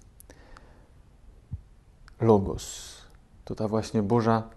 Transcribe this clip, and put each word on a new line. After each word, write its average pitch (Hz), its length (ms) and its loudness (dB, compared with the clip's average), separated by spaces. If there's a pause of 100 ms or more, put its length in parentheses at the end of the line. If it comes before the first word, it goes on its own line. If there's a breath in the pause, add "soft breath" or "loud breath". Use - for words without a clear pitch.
(2250 soft breath)
Logos. - 760 2 (480)
To - 100 -10
ta 110 120 -4
właśnie 110 360 0
Boża 113 400 2 (140)